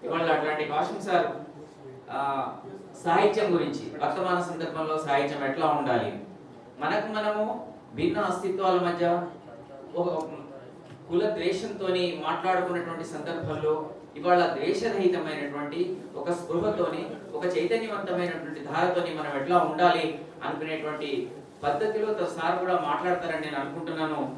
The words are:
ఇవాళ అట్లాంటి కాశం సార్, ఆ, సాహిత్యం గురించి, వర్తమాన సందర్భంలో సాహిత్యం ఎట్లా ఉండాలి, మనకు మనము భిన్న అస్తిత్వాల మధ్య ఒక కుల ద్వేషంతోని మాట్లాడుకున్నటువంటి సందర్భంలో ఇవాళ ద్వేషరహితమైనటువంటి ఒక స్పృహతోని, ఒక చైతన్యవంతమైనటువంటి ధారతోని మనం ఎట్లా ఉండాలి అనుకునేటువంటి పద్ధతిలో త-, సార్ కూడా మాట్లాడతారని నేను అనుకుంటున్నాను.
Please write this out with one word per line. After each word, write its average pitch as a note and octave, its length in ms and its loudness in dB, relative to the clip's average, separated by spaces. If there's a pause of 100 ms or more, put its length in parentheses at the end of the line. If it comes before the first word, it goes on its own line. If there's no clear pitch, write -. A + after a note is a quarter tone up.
ఇవాళ E3 280 2
అట్లాంటి D3+ 320 2
కాశం D3+ 360 -2
సార్, F3+ 260 4 (840)
ఆ, C#3 420 -2 (520)
సాహిత్యం G3+ 500 6
గురించి, D3 440 0
వర్తమాన F3 420 2
సందర్భంలో D#3+ 580 -2
సాహిత్యం C#3+ 460 2
ఎట్లా D#3 220 2
ఉండాలి, C3+ 520 2 (600)
మనకు - 280 0
మనము G#3+ 680 -2 (220)
భిన్న - 240 2
అస్తిత్వాల F#3 640 2
మధ్య F3 460 2 (720)
ఒక E3 280 0 (840)
కుల G#3 220 4
ద్వేషంతోని F3+ 920 0
మాట్లాడుకున్నటువంటి E3+ 800 0
సందర్భంలో D#3 840 -2 (260)
ఇవాళ F3 300 6
ద్వేషరహితమైనటువంటి E3+ 1500 0 (200)
ఒక E3 140 -4
స్పృహతోని, F3 800 0 (240)
ఒక F3+ 100 -4
చైతన్యవంతమైనటువంటి F3+ 1160 0
ధారతోని E3+ 540 0
మనం C#3+ 260 -4
ఎట్లా F3 180 4
ఉండాలి F3 680 4 (200)
అనుకునేటువంటి D3+ 840 -4 (320)
పద్ధతిలో G#3+ 520 2
త-, F3 140 0
సార్ E3+ 300 0
కూడా F3+ 200 2
మాట్లాడతారని D#3+ 640 0
నేను D3 160 -4
అనుకుంటున్నాను. D3+ 800 -4